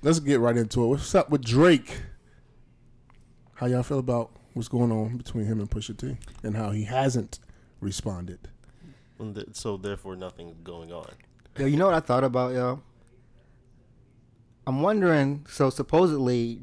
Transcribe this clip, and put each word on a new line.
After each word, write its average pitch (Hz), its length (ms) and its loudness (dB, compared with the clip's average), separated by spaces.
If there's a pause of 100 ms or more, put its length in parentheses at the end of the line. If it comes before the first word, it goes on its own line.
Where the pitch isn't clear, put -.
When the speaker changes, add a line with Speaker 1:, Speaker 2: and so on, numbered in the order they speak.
Speaker 1:
let's 160 180 4
get 139 200 4
right 117 160 4
into 117 280 2
it. - 40 4
What's - 260 -2
up 175 160 4
with 139 140 2
Drake? 135 580 4 (1500)
How 123 120 -4
y'all 123 160 2
feel 139 160 -2
about 123 340 -2 (220)
what's 117 140 -6
going 120 220 2
on 110 260 -2
between 120 300 -6
him 110 140 -2
and 104 100 -6
Pusha 104 260 -6
T 131 200 -8 (260)
and 107 140 -4
how 107 140 -4
he 107 140 -4
hasn't 123 540 -2 (420)
responded? 90 680 -8 (680)
Speaker 2:
And 107 160 -10
th-, 98 180 -10
so 104 240 -8
therefore 95 400 -8
nothing 87 480 -14
going 85 280 -16
on. 82 160 -14 (480)
Speaker 3:
Yo, 139 100 -2
you 143 100 2
know 180 100 4
what 185 80 4
I 160 60 2
thought 127 240 0
about, 127 280 0
yo? 127 300 -2 (1800)
I'm 135 160 0
wondering, 160 680 4
so - 220 2
supposedly 127 920 2